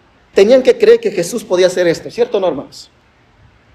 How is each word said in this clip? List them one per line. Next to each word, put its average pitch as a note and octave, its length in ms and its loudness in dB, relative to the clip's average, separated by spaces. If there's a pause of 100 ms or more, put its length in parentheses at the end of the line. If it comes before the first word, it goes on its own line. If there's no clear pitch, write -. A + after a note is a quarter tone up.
(340)
tenían A#3 300 4
que B3 140 2
creer A3+ 220 4
que G#3+ 120 -4
Jesús F#3+ 320 -6
podía F#3 240 0
hacer F3+ 200 -2
esto, D3 240 -4
¿cierto A#3 260 -4
o - 40 -4
no, F#3 60 -2
hermanos? - 420 -10 (840)